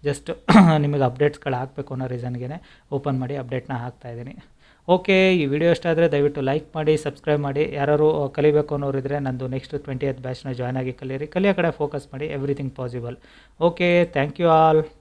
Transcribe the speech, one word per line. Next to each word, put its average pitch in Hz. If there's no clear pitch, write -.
just -
<clears throat> 170
ನಿಮಗೆ 143
ಅಪ್ಡೇಟ್ಸ್‌ಗಳು 135
ಹಾಕ್ಬೇಕು 135
ಅನ್ನೋ 127
ರೀಸನ್ಗೆ 123
ಓಪನ್ 139
ಮಾಡಿ 127
ಅಪ್ಡೇಟ್‌ನ 127
ಹಾಕ್ತಾ 120
ಇದ್ದೀನಿ. 120
ಓಕೆ, 185
ಈ 156
ವಿಡಿಯೋ 151
ಇಷ್ಟ 170
ಆದರೆ 165
ದಯವಿಟ್ಟು 143
ಲೈಕ್ 139
ಮಾಡಿ, 156
ಸಬ್ಸ್ಕ್ರೈಬ್ 147
ಮಾಡಿ. 143
ಯಾರಾದ್ರು 147
ಕಲಿಬೇಕು 147
ಅನ್ನೋರಿದ್ರೆ 139
ನಂದು 131
ನೆಕ್ಸ್ಟ್ 135
ಟ್ವೆಂಟಿಯತ್ 131
ಬ್ಯಾಚ್‌ನ 127
ಜಾಯ್ನ್ 127
ಆಗಿ 127
ಕಲೀರಿ. 135
ಕಲಿಯೋ 185
ಕಡೆ 170
ಫೋಕಸ್ 143
ಮಾಡಿ, 143
everything 139
possible. 123
ಓಕೆ, 175
thank 147
you 175
all. 160